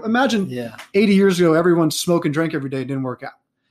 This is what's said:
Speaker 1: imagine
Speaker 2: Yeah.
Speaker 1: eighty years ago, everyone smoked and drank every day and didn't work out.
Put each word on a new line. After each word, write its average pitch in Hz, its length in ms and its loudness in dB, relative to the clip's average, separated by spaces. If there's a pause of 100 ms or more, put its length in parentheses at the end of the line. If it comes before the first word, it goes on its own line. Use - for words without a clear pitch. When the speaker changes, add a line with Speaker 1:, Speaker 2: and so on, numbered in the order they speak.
Speaker 1:
imagine 226 460 0
Speaker 2:
Yeah. 117 260 -10 (160)
Speaker 1:
eighty 208 220 4
years 190 260 4
ago, 165 140 4
everyone 165 360 2
smoked 170 360 -2
and 147 80 -2
drank 160 180 -2
every 139 160 -6
day 135 120 -6
and 131 80 -8
didn't 135 160 -6
work 127 180 -10
out. 123 100 -14 (380)